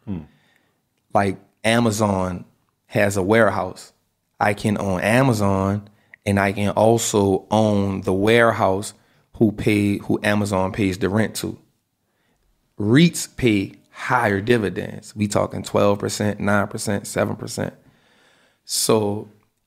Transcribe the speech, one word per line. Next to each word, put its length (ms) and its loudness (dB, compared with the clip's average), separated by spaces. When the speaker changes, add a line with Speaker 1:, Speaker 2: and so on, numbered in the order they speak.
Speaker 1:
Hmm. 160 -8
Speaker 2:
Like 240 0
Amazon 800 0
has 300 0
a 60 0
warehouse. 680 0
I 160 2
can 240 -2
own 220 -2
Amazon, 840 0
and 140 2
I 140 2
can 180 -2
also 800 2
own 500 0
the 120 -2
warehouse 800 2
who 140 4
pay, 480 0
who 240 -2
Amazon 480 0
pays 260 -2
the 100 -2
rent 280 -2
to. 220 -8
reits 480 4
pay 360 0
higher 500 0
dividends. 760 -4
We 120 -2
talking 360 -2
twelve 360 2
percent, 400 -4
nine 280 0
percent, 380 -6
seven 300 -4
percent. 380 -8
So 600 -2